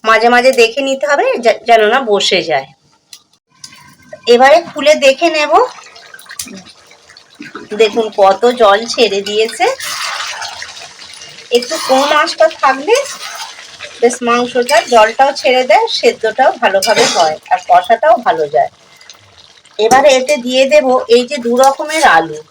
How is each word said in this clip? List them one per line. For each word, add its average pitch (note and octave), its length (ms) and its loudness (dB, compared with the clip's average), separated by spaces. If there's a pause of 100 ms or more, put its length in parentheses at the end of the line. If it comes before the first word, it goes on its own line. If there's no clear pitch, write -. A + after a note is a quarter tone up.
মাঝে A3 240 2
মাঝে B3 240 2
দেখে A#3 280 0
নিতে C4+ 260 -4
হবে A4 200 0 (120)
যা-, A#3 280 0
যেন A3+ 220 4
না A#3+ 120 2
বসে G3+ 420 -2
যায়। C#3+ 260 -4 (1600)
এবারে C4 340 6
খুলে D4+ 340 -2
দেখে C4+ 360 0
নেব। D4+ 220 -2 (2250)
দেখুন A3 340 -2 (100)
কত G3 260 2 (120)
জল G#3 320 2
ছেড়ে G3+ 340 -2
দিয়েছে। A3 460 -4 (1800)
একটু A#3+ 240 -2 (120)
কম C4+ 260 2
আঁচটা D#4 360 0
থাকলে D4 460 -2 (1040)
বেশ A#3+ 240 0
মাংসটার B3 680 0
জলটাও A#3 440 4
ছেড়ে B3+ 320 0
দেয়, F#4+ 240 2
সেদ্ধটাও A#3+ 640 0
ভালোভাবে G3 520 0
হয় D#3+ 320 0 (140)
আর F3+ 160 0
কষাটাও A3+ 500 2
ভালো E3+ 300 -2
যায়। C#3+ 240 -2 (1080)
এবারে B3+ 300 4
এতে C4 280 2
দিয়ে B3+ 300 0
দেব C#4 200 2 (220)
এই A#3+ 180 4
যে D4 100 -8
দু A#3+ 200 -4
রকমের D4 480 0
আলু। E3 340 2 (120)